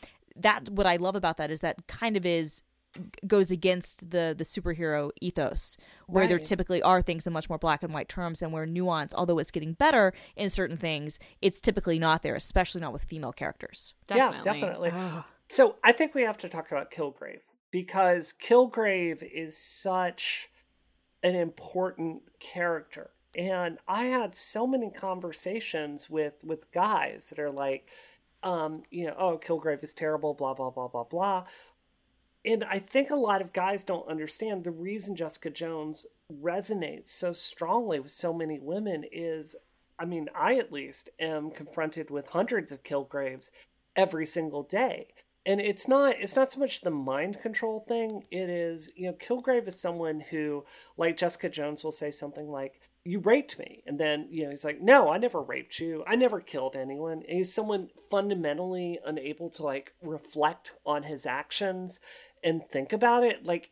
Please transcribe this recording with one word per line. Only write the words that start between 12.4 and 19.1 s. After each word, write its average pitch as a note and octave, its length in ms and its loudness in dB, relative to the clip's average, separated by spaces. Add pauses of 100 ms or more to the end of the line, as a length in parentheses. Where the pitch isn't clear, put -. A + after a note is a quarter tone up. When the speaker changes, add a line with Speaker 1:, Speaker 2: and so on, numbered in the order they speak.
Speaker 1:
not D3 140 -6
with - 100 -6
female D3 280 -6
characters. - 600 -8 (160)
Speaker 2:
Yeah, A#3 220 4
Speaker 3:
Definitely. - 300 -2
Speaker 2:
definitely. F3 340 -2
Speaker 3:
Ugh. F3 300 -6 (240)
Speaker 2:
So - 360 8
I A#3+ 80 10
think D4+ 220 2
we C4+ 80 4
have G#3+ 160 0
to F3 100 -10
talk E3 220 -8
about C#3+ 200 -2
Kilgrave, - 500 -8 (300)
because F3+ 640 2
Kilgrave G#3 1000 4